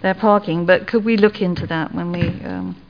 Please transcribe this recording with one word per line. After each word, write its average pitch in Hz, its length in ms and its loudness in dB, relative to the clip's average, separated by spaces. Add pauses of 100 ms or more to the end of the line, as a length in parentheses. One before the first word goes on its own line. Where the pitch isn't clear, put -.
their 190 100 2
parking. 196 540 2
But 185 180 4
could 226 180 0
we 226 140 2
look 208 240 2
into 180 240 -2
that 165 300 -4
when 175 160 -4
we, 175 100 -2 (240)
um, 92 300 -8 (140)